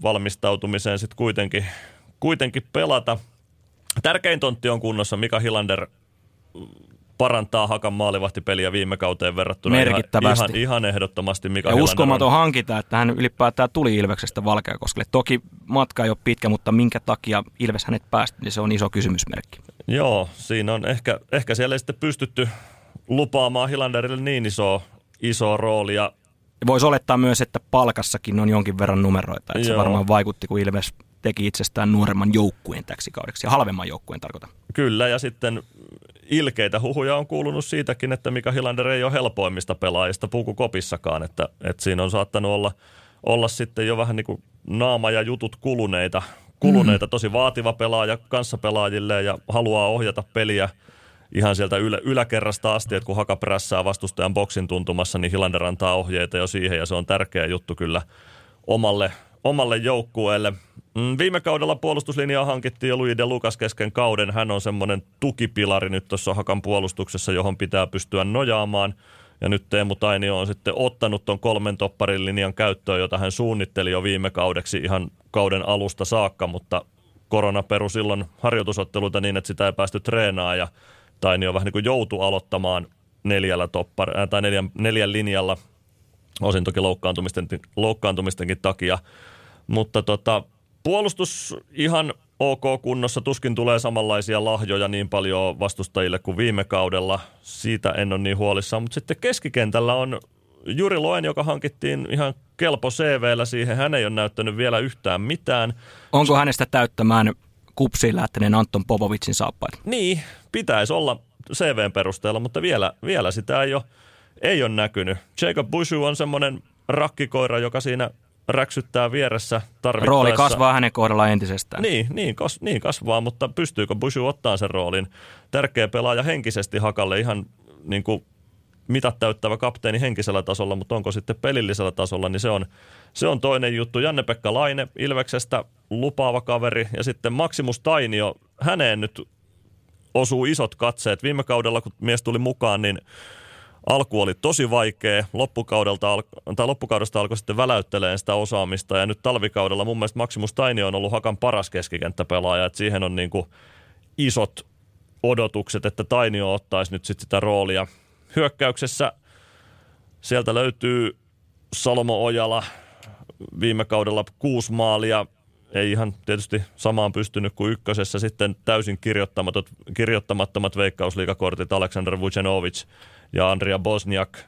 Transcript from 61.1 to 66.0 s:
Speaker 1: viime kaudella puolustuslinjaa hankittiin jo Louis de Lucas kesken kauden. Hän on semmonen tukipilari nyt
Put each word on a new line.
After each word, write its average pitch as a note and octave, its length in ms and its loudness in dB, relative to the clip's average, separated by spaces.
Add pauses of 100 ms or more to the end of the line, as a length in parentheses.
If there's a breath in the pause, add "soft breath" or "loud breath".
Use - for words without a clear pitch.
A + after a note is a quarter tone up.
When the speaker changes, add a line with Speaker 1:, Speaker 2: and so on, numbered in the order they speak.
Speaker 1:
viime F3+ 240 0
kaudella D#3 340 0
puolustuslinjaa C#3+ 720 -2
hankittiin B2+ 440 -4
jo B2+ 80 2
Louis A#2+ 200 0
de A#2+ 80 2
Lucas A#2+ 320 -2
kesken G#2+ 340 -4
kauden. G#2 400 0
Hän A2 200 -2
on G2+ 100 -2
semmonen G2+ 420 -2 (160)
tukipilari G2+ 720 -2
nyt F#2+ 180 -4